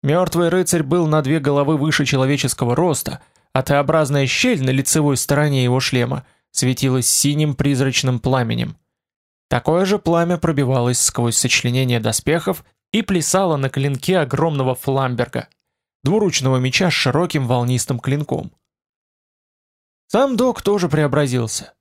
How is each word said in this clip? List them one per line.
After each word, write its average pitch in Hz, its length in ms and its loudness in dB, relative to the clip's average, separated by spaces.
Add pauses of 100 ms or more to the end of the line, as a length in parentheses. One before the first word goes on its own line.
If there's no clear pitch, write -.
Мертвый 170 460 0
рыцарь 175 340 0
был 160 240 0
на 151 160 2
две 147 160 0
головы 143 380 0
выше 147 280 0
человеческого 131 680 0
роста, 160 460 -2 (300)
а 131 120 0
Т-образная 143 640 2
щель 196 360 0
на 131 60 0
лицевой 139 480 2
стороне 143 460 0
его 123 160 2
шлема 127 460 -2 (260)
светилась 127 580 0
синим 147 460 0
призрачным 131 640 0
пламенем. 117 580 -2 (720)
Такое 165 360 0
же 196 120 0
пламя 170 400 0
пробивалось 131 600 0
сквозь - 380 0
сочленение 123 600 0
доспехов 147 680 -2 (260)
и 220 100 0
плясало 185 560 0
на 135 120 -2
клинке 139 500 0
огромного 139 560 0
фламберга, 123 720 -2 (560)
двуручного 143 540 0
меча 131 320 0
с 139 40 -2
широким 143 540 0
волнистым 123 520 0
клинком. - 520 -4 (1600)
Сам 254 300 2
Док 247 240 0
тоже 196 280 0
преобразился. 135 920 0